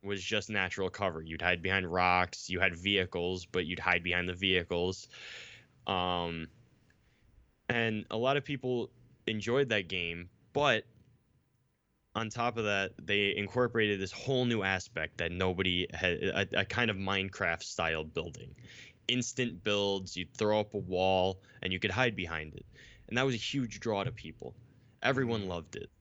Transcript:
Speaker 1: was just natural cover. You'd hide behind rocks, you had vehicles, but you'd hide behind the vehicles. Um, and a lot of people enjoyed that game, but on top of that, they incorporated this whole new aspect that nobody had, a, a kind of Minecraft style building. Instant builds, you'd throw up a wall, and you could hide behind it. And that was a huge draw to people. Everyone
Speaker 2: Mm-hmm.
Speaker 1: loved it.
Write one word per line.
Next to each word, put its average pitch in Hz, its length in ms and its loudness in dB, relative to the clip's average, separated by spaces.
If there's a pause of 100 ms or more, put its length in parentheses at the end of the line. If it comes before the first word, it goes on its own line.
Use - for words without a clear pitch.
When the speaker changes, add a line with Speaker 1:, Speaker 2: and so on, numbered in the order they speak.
Speaker 1:
was 98 140 -4
just 104 280 -2
natural 95 400 0
cover. 90 320 -2
You'd 80 200 -8
hide 90 200 2
behind 92 300 0
rocks, 90 580 4
you 90 100 -2
had 92 160 2
vehicles, 90 680 0
but 90 200 -2
you'd 85 120 -4
hide 87 240 0
behind 90 260 0
the 90 60 -4
vehicles. 90 760 0 (800)
Um, 87 640 0 (1200)
and 113 420 2
a 107 60 -4
lot 127 200 2
of 139 80 -2
people 127 460 -2 (360)
enjoyed 117 440 2
that 101 180 0
game, 87 400 -4 (240)
but 139 320 4 (1300)
on 110 140 0
top 120 300 0
of 110 60 -2
that, 98 280 0 (100)
they 101 340 4
incorporated 110 640 2
this 95 120 -4
whole 127 320 0
new 117 180 2
aspect 92 560 -2
that 85 140 0
nobody 90 600 2
had, 87 300 0
a, 95 380 2
a 98 40 2
kind 120 260 0
of 101 60 0
Minecraft 95 680 -2
style 80 420 0
building. - 500 -8 (540)
Instant 120 560 -2
builds, 101 520 0
you'd 90 180 -6
throw 107 260 4
up 104 140 -4
a 104 40 -2
wall, 92 640 4 (220)
and 92 100 -2
you 92 80 -2
could 104 100 2
hide 117 240 2
behind 80 400 -6
it. - 100 -14 (440)
And 117 100 0
that 131 80 4
was 127 80 0
a 113 40 -4
huge 113 420 -4
draw 101 240 0
to 87 80 -2
people. - 420 -12 (480)
Everyone 123 380 2
Speaker 2:
Mm-hmm. 95 100 -4
Speaker 1:
loved 85 260 -6
it. - 140 -10 (100)